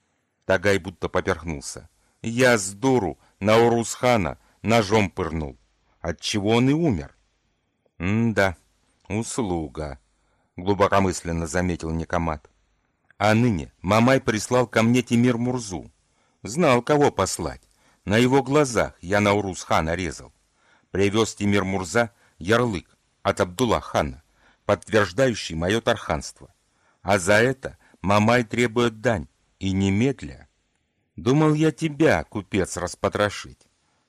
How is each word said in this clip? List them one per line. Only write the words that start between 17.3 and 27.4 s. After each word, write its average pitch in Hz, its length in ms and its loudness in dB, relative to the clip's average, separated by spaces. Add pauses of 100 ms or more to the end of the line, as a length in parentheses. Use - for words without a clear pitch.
На 98 120 2
его 127 260 4
глазах 123 580 0
я 95 180 0
Наурус 101 440 0
хана 85 320 -2
резал. 87 380 -8 (580)
Привёз 101 440 0
Тимир 101 280 0
Мурза 95 480 -2 (260)
ярлык 107 600 -2 (260)
от 98 180 0
Абдулла 92 400 -2
хана, 73 420 -4 (420)
подтверждающий 101 880 0
моё 92 260 -2
тарханство. - 720 -6 (480)
А 98 180 2
за 90 140 2
это 117 440 0 (240)